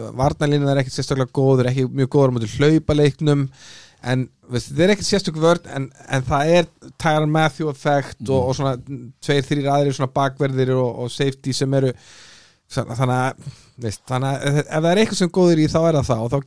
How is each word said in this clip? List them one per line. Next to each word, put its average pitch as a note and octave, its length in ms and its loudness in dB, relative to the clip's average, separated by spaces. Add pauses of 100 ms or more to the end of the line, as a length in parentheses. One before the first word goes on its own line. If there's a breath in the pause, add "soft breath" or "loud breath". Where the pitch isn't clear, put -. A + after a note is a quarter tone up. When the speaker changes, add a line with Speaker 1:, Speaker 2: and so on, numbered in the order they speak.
(160)
Speaker 1:
varnarlínan C#3+ 520 0
er C#3 140 2
ekkert C3 160 -8
sérstaklega C3 340 -4
góð, C3+ 220 2
þeir B2+ 80 4
eru B2 100 0
ekki C3 240 -2
mjög C3+ 140 0
góðir C#3 180 4
á B2 80 -2
móti A2+ 160 -4
hlaupaleiknum, D3 920 2 (580 loud breath)
en, B2+ 220 -2 (240)
veist, B2 240 -6
þeir D3 100 2
eru G3+ 120 4
ekkert F#3+ 120 -6
sérstök F#3 320 -2
vörn, D#3+ 320 2
en, C3+ 140 -6 (240)
en C3+ 140 -2
það C#3+ 320 0
er E3+ 120 4 (300)
Tyrann D#3 340 0
Mathieu D#3 380 0
effekt C#3+ 580 -2
og, C3+ 80 2
Speaker 2:
Mm. B2+ 140 2
Speaker 1:
og C3 60 -2
svona C3+ 200 -2 (460)
tveir, C#3+ 220 0
þrír C#3 280 -2
aðrir C#3+ 240 2
svona C3 160 -4
bakverðir C3+ 640 0
og, B2 240 -2
og A#2+ 120 -6
safety C3+ 420 -2
sem C3+ 200 -2
eru, C3 200 2 (760 loud breath)
þannig B2 460 -4
að, B2+ 320 -4 (300 loud breath)
veist, A2+ 280 -8
þannig B2+ 220 -4
að C3+ 160 -4
ef, C#3+ 160 0
ef - 120 -4
það D#3+ 200 0
er F#3+ 100 4
eitthvað - 180 -4
sem F3+ 120 0
góðir F3 280 4
í, D#3 80 4
þá D#3+ 120 0
er E3 180 2
það C3 120 0
það A2+ 160 0
og A#2+ 60 -6
þá C#3 160 0